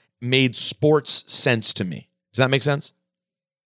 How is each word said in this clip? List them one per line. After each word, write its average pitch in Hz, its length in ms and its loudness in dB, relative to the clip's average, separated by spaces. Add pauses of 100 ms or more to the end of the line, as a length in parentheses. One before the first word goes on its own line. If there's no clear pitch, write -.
(200)
made 127 380 0
sports - 680 0 (100)
sense 117 420 2
to 98 100 -4
me. - 240 -12 (240)
Does - 60 -8
that 131 120 0
make 135 100 2
sense? 143 300 -2 (760)